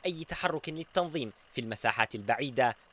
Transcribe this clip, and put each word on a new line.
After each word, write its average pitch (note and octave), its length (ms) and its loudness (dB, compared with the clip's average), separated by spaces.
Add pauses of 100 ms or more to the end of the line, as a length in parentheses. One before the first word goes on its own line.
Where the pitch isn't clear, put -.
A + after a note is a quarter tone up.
أي E3 180 -2
تحرك E3 460 -2
للتنظيم D#3 600 -2 (220)
في B2+ 80 -2
المساحات A2+ 540 0
البعيدة A#2 600 2 (180)